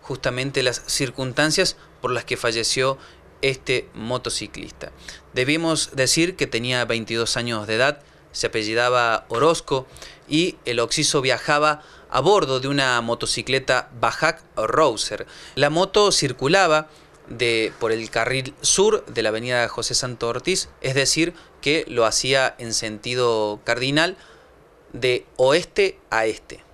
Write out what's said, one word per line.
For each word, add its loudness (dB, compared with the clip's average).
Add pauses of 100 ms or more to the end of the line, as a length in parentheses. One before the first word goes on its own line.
justamente -4
las 0
circunstancias -2 (240)
por -4
las -4
que -4
falleció 0 (460)
este -2
motociclista. -8 (440)
Debemos 0
decir 0
que -2
tenía -2
veintidós -2
años -4
de -2
edad, 2 (300)
se -4
apellidaba 0
Orozco 0 (420)
y 0 (100)
el -2
occiso 0
viajaba 2 (260)
a 0
bordo 4
de -6
una 2
motocicleta -2 (100)
Bajaj 0 (160)
Rouser. 0 (260)
La 2
moto 4
circulaba 2 (400)
de, 0
por 0
el -4
carril -2
sur 2
de -6
la 2
avenida 0
José -6
Santo -4
Ortiz, -4 (120)
es -2
decir, 2 (260)
que 0
lo 2
hacía 2
en -8
sentido -2
cardinal 0 (760)
de 0 (100)
oeste 2 (100)
a 0
este. -8 (100)